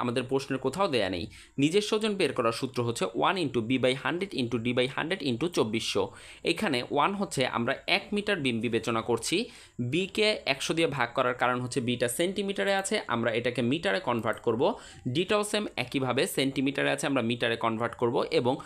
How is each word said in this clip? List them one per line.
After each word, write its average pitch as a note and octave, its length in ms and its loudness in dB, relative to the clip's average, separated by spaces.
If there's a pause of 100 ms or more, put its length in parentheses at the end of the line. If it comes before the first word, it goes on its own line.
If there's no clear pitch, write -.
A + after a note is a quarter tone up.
আমাদের B2 280 0
প্রশ্নের C3+ 340 0
কোথাও F#3 300 0
দেয়া G2+ 200 2
নেই। E2+ 100 -4 (380)
নিজস্ব G3 340 4
ওজন A3 240 0
বের C#3 160 2
করার A#2 240 2
সূত্র B2+ 180 -4 (100)
হচ্ছে A#2 160 -2 (220)
one F3+ 180 2
into A#2+ 240 0
B - 20 0 (140)
by B2+ 100 6 (100)
hundred F3 360 -2
into A#2+ 240 0
D - 20 -2 (120)
by B2+ 80 4 (100)
hundred E3 240 -2 (100)
into A#2 160 0 (100)
চব্বিশশো। A2 480 0 (480)
এখানে E3 260 0 (160)
ওয়ান D3+ 260 4
হচ্ছে D#3 220 0 (140)
আমরা A#2 180 0 (220)
এক G3+ 80 -2 (100)
মিটার G3+ 300 0
বিম B2 200 2
বিবেচনা A2+ 440 0
করছি, A#2+ 280 0 (560)
বিকে F#3+ 360 0 (240)
একশো C#3 260 -2
দিয়ে E3 180 4
ভাগ A#2+ 200 2
করার B2 260 2
কারণ B2 220 4
হচ্ছে B2 240 -4
বিটা A#2+ 200 2 (100)
সেন্টিমিটারে G3 600 0
আছে, G3 140 -2 (200)
আমরা A#2 240 2
এটাকে A#2+ 220 0 (100)
মিটারে F#3 380 0
কনভার্ট A2+ 380 0
করব। A#2 160 2 (520)
ডিটাও G3 360 2
সেম G#3 140 0 (180)
একইভাবে C3 400 0 (140)
সেন্টিমিটারে C#3 580 2
আছে, C#3 160 -2
আমরা C3+ 200 2
মিটারে A#2 340 0
কনভার্ট A2+ 360 0
করব। B2 160 2 (220)
এবং B2+ 160 2 (120)